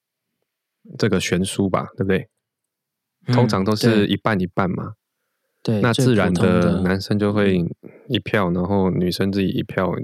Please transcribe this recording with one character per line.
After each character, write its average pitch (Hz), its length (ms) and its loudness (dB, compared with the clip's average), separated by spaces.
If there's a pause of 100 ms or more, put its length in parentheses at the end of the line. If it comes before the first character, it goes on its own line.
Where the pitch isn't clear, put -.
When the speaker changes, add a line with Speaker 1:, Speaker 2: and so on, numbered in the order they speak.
(1000)
Speaker 1:
这 117 100 2
个 92 120 2
悬 90 240 -2
殊 98 260 -2
吧， - 260 -2
对 - 20 -4
不 95 100 -2
对？ 98 200 0 (1000)
Speaker 2:
嗯， 123 80 0
Speaker 1:
通 120 140 4
常 98 160 0
都 107 120 0
是 110 300 4
一 101 100 0
半 101 240 0
一 90 60 -2
半 98 220 -2
嘛。 104 260 -6 (680)
Speaker 2:
对。 113 140 0
对， 101 40 0
Speaker 1:
那 117 120 2
自 127 220 2
然 90 200 2
的 85 60 -2
Speaker 2:
最 90 200 4
普 90 60 2
通 98 180 0
的。 90 40 0
Speaker 1:
男 95 120 0
生 104 180 -2
就 104 140 0
会 98 260 2
Speaker 2:
嗯。 85 120 -2 (380)
Speaker 1:
一 104 120 0
票， 98 300 0
然 90 140 0
后 95 260 0
女 87 200 0
生 95 220 -2
自 98 80 0
己 95 80 2
一 - 160 -2
票， 90 280 -2 (120)